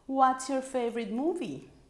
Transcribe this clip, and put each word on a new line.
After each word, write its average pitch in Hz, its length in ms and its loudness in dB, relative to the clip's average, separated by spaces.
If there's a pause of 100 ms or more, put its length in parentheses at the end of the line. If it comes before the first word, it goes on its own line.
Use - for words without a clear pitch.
What's 262 420 4
your 269 120 0
favorite 233 500 -4
movie? 254 580 -4 (200)